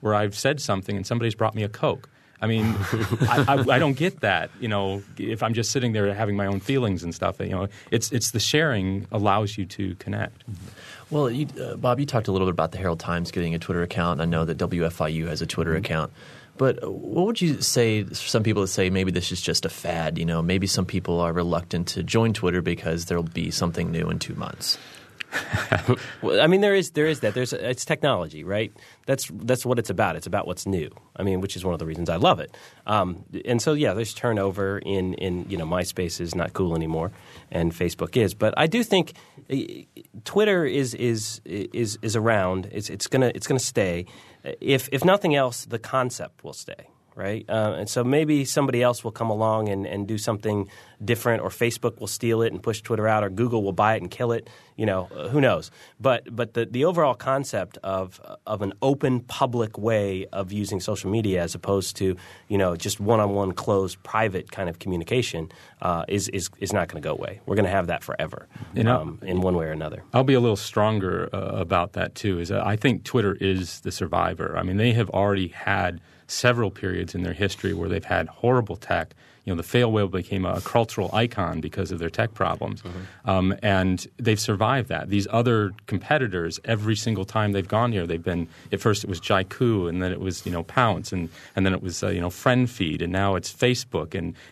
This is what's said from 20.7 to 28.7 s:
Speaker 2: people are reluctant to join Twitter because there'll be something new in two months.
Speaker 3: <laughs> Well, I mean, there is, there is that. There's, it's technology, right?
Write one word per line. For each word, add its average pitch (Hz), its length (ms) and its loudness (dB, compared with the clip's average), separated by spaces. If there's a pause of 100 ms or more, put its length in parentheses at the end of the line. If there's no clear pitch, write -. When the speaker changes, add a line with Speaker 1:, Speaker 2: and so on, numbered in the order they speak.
Speaker 2:
people 87 360 0
are 85 100 2
reluctant 85 580 0
to 90 140 -4
join 113 300 2
Twitter 90 280 0
because 85 440 -2
there'll 85 180 0
be 85 280 -4
something 85 400 -2
new 82 180 -2
in 85 100 -2
two - 160 -8
months. - 420 -4 (540)
Speaker 3:
<laughs> - 260 -4 (640)
Well, - 180 4
I 151 80 8
mean, 185 140 6
there 202 140 6
is, 190 160 0
there 151 160 2
is 156 140 0
that. - 120 0
There's, 123 200 -2
it's 123 320 -4
technology, 90 580 0
right? 98 280 -2 (340)